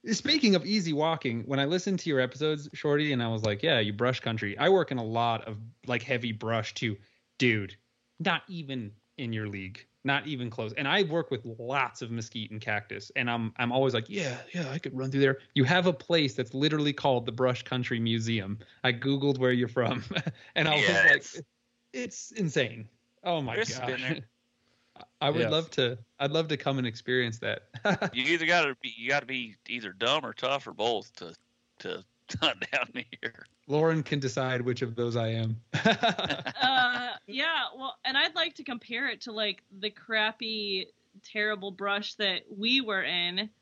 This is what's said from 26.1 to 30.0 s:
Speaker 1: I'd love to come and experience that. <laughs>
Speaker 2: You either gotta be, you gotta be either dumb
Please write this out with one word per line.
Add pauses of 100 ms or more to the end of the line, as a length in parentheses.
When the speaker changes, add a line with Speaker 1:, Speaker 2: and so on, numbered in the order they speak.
Speaker 1:
I'd
love
to
come
and
experience
that. (140)
<laughs>
Speaker 2:
You (100)
either
gotta
be,
you
gotta
be (120)
either
dumb